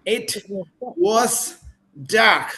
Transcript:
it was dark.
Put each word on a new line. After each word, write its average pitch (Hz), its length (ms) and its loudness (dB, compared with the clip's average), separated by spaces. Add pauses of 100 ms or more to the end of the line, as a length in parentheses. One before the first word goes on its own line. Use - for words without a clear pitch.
it 226 300 -2 (440)
was 247 800 0 (480)
dark. 196 520 2